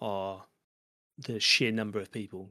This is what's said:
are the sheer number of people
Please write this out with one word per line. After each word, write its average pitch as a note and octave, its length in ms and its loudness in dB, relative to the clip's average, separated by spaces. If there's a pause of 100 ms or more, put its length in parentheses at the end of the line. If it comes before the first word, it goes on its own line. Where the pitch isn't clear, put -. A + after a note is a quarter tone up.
are G2 440 -4 (720)
the A#2 220 -4
sheer A#2 320 6
number G#2+ 260 -2
of F#2+ 140 -6
people F#2+ 380 -10